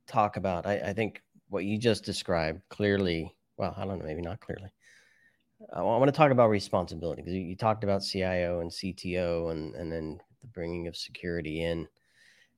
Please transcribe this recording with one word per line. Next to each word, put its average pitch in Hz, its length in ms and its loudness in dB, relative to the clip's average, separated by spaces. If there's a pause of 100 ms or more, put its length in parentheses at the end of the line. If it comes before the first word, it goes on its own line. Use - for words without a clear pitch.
talk 107 300 2
about, 90 280 0
I, 101 140 0
I 98 140 -2
think 101 280 -2 (280)
what 92 140 -2
you 104 140 0
just 110 260 4
described 85 680 -2
clearly, 95 640 0 (220)
well, 95 200 -2
I 98 80 -6
don't 95 140 -6
know, 78 60 -8
maybe 78 160 -6
not 87 180 -6
clearly. - 320 -10 (1000)
I 85 100 -4
wa-, 107 140 2
I 120 40 4
wanna 139 120 6
talk 151 200 6
about 120 180 8
responsibility, 85 720 0
'cause 82 120 -6
you, 92 80 -2
you 90 140 -6
talked 110 280 0
about 98 200 2
C 95 200 -2
I 90 220 0
O 87 140 0
and 85 140 -6
C 95 180 -6
T 90 280 -4
O 85 300 0
and, 78 260 -6
and 82 160 -6
then 78 280 -6 (220)
the - 60 -18
bringing 85 400 -6
of 82 100 -10
security 82 680 -4
in. 82 240 -2 (720)